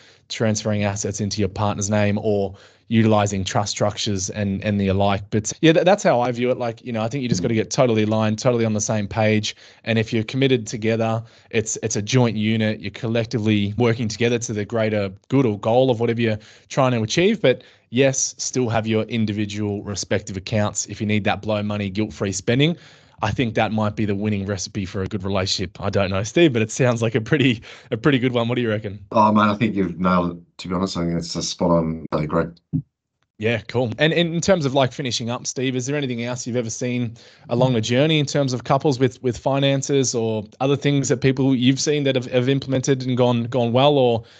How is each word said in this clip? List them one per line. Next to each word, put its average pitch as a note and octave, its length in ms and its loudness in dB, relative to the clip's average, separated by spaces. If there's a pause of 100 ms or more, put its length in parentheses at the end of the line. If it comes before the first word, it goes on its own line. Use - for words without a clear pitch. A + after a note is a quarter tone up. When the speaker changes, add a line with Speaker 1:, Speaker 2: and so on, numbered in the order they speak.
(280)
Speaker 1:
transferring G#2+ 560 -2
assets G2+ 360 -4
into G#2 200 -4
your F#2+ 80 2
partner's G2+ 420 -2
name G#2 320 2
or G2+ 320 -2 (340)
utilizing G#2 540 4
trust G2+ 300 -2
structures G2+ 580 -2
and, G2 320 -2
and G#2 180 0
the G2 80 2
alike. G2 420 2
But - 300 -2
yeah, D#3+ 120 6
that, D#3+ 120 4
that's G3+ 200 4
how C3+ 160 4
I B2 100 0
view B2 200 0
it. - 80 0
Like, A#2 260 -6
you A#2+ 80 -8
know, A2 100 -2
I A2+ 60 -2
think C#3 140 -6
you A#2+ 60 -2
just F#2 120 -2
Speaker 2:
Mm. - 40 -4
Speaker 1:
gotta A#2 100 0
get G#2+ 160 0
totally A2+ 340 4
aligned, A2 340 0
totally A#2+ 260 2
on G#2+ 100 0
the G#2 60 0
same G#2 280 -2
page. G#2+ 480 0 (280)
And A2+ 140 0
if A2 140 -2
you're A2+ 100 0
committed C3 460 0
together, A2+ 540 -2 (280)
it's, A2 320 -2
it's A2+ 140 -2
a G#2 60 -2
joint A#2 340 2
unit. A2 440 0
You're G2 120 -10
collectively A2 840 0
working A#2 300 2
together A#2 320 0
to A2+ 140 -8
the G#2 120 -4
greater G#2+ 460 0 (180)
good C3+ 180 2
or G#2 120 -2
goal B2 320 4
of A2+ 80 0
whatever A#2 220 0
you're G#2+ 180 0 (300)
trying C3 240 2
to A2+ 100 0
achieve. F#3 400 2
But B2+ 220 4 (260)
yes, C3 480 2
still B2+ 300 -2
have A2 180 0
your A2 180 2
individual G#2 800 -2
respective G2+ 540 -4
accounts G#2 500 -2
if - 140 -10
you G#2+ 80 -4
need G#2 160 0
that G2+ 180 0
blow G#2+ 220 -2
money, G#2 260 -4
guilt-free G2 420 -4
spending. C#3+ 440 2 (460)
I G#2+ 80 0
think A2 240 -2
that A2 180 0
might G#2+ 240 0
be A2 80 -2
the G2+ 100 0
winning G2+ 300 -2
recipe G2+ 400 -6
for F#2+ 160 -6
a F#2+ 60 -4
good G2 180 -6
relationship. G2 560 -4
I F#2+ 80 -4
don't G2 220 0
know, F#2+ 120 -2
Steve, D#3+ 300 4
but A#2 80 2
it G#2+ 100 0
sounds A#2+ 300 0
like A2 140 0
a B2 80 0
pretty, C3+ 400 2 (280)
a B2 60 -4
pretty C3+ 220 2
good B2 140 0
one. A#2 140 0
What B2 100 -2
do B2 40 -2
you A#2 80 -2
reckon? G#2 420 -4
Speaker 2:
Oh, A2 220 4
man, G#2+ 160 4
I G2+ 60 0
think G2+ 200 -2
you've E2+ 240 -2
nailed F2+ 340 0
it. - 260 -18
To F2+ 100 -12
be F#2 60 -4
honest, F2+ 240 -2
I E2+ 80 -2
think E2+ 100 -2
it's - 180 -6
a E2 80 -6
spot - 280 -2
on. D#2+ 420 0
I D2+ 120 -2
agree. E2 200 0 (920)
Speaker 1:
Yeah, A2 300 -2
cool. A#2+ 300 -2
And, D#3 140 0
and E3 220 -2
in E3 80 -2
terms F3+ 240 0
of, B2+ 80 -2
like, C3 180 2
finishing A#2+ 380 -6
up, B2 160 -8
Steve, C3 300 -4
is B2 100 -6
there C#3+ 100 -6
anything B2 280 -6
else B2 220 -8
you've A#2+ 100 -4
ever A#2 120 -2
seen A#2+ 480 -4 (320)
along B2 240 2
the A2+ 80 2
journey C3+ 380 2
in C#3+ 80 0
terms C#3 260 0
of A#2+ 120 -6
couples C#3 340 2
with, B2+ 240 0
with B2 160 -2
finances C#3 760 0
or A2+ 300 -2 (160)
other C#3 160 2
things C#3 320 0
that A#2+ 140 0
people C3+ 320 2
you've B2+ 260 4
seen D3 240 0
that C3 120 2
have, B2 100 -2
have B2+ 240 2
implemented C3 560 0
and B2+ 100 0
gone, A#2+ 280 2
gone A#2 280 0
well, C#3+ 240 6
or A#2+ 280 2 (160)